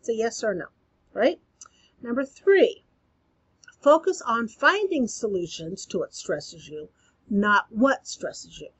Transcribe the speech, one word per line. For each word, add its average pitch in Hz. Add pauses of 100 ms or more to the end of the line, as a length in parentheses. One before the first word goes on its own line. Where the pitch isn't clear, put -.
It's -
a 226
yes 226
or 208
no, 165 (460)
right? 277 (600)
Number 240
three, - (960)
focus 320
on 233
finding 339
solutions 175
to 190
what 143
stresses 151
you, 151 (400)
not 208
what 247
stresses -
you. - (120)